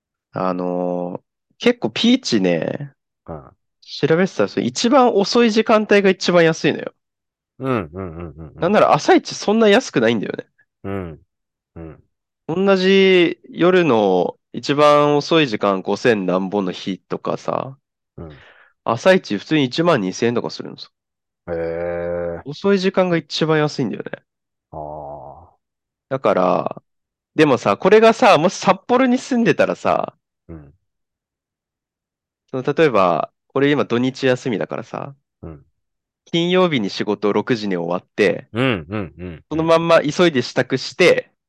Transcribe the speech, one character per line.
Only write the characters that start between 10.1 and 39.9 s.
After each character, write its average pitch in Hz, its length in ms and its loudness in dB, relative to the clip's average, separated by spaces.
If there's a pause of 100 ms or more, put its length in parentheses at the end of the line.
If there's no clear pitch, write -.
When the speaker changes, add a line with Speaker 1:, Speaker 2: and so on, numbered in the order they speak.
Speaker 1:
ん 107 40 -2
だ - 80 -6
よ - 100 -8
ね。 - 100 -14 (360)
Speaker 2:
う 98 60 -10
ん。 90 300 -8 (560)
う 82 60 -16
ん。 80 220 -18 (440)
Speaker 1:
同 190 280 0
じ 190 760 4
夜 180 360 2
の 101 520 2 (160)
一 117 220 -4
番 147 420 4
遅 160 240 0
い 143 60 2
時 107 120 -4
間 98 220 0
五 101 160 -4
千 107 280 0
何 92 240 -2
本 101 160 -2
の 90 60 -4
日 92 280 -10
と - 200 -10
か 85 180 -6
さ、 - 400 -8 (400)
Speaker 2:
う 82 60 -16
ん。 78 140 -18 (460)
Speaker 1:
朝 117 300 2
一 185 240 -2
普 - 80 -16
通 156 120 0
に 143 80 2
一 127 180 -2
万 170 160 2
二 92 140 -4
千 117 160 -2
円 120 60 -2
と 113 60 -4
か - 80 -6
す - 140 -12
る - 80 -14
ん - 40 -16
で - 60 -18
す - 100 -20 (560)
よ。 87 60 -8
Speaker 2:
へ 85 840 -6
ー。 - 80 -18
Speaker 1:
遅 196 280 -2
い 202 60 2
時 185 120 -2
間 185 180 0
が 170 80 0
一 - 280 -6
番 156 140 2
安 151 200 -2
い 135 60 -2
ん 98 40 -4
だ - 80 -8
よ - 60 -10
ね。 - 200 -14 (480)
Speaker 2:
あ 78 60 -14
ー。 73 720 -16 (600)
Speaker 1:
だ 135 100 -6
か 107 140 2
ら、 90 480 0 (540)
で 151 100 4
も 135 120 4
さ、 101 200 0
こ - 120 0
れ 214 100 8
が 220 140 6
さ、 202 240 4
も 160 120 2
し - 60 -6
札 190 320 0
幌 247 180 2
に 247 120 2
住 247 220 -4
ん 233 40 2
で 180 100 2
た 104 120 0
ら 90 100 -2
さ、 - 400 -2 (320)
Speaker 2:
う - 60 -16
ん。 - 200 -20 (1800)
Speaker 1:
そ 131 80 -8
の、 127 60 -6
例 147 220 2
え 147 40 4
ば、 92 420 2 (220)
俺 139 160 2
今 139 160 0
土 117 140 -2
日 127 260 -4
休 127 240 0
み 107 80 -2
だ 80 80 -6
か 71 120 -8
ら - 60 -10
さ、 - 320 -14 (280)
Speaker 2:
う 82 60 -14
ん。 73 160 -20 (600)
Speaker 1:
金 170 240 -2
曜 185 200 2
日 147 100 -2
に 98 100 -4
仕 - 140 -6
事 101 280 -2
六 107 240 -2
時 107 120 -6
に 92 100 -2
終 85 140 -6
わ 90 80 -4
っ - 40 -16
て、 - 500 -2
Speaker 2:
う 110 80 -4
ん、 - 20 0
う 135 40 0
ん、 123 80 -2 (140)
う 104 80 -8
ん、 87 200 -10
う 90 120 -14
ん。 80 220 -18
Speaker 1:
そ 151 40 -6
の 160 80 -2
ま 165 140 4
ん 165 100 -2
ま 165 140 4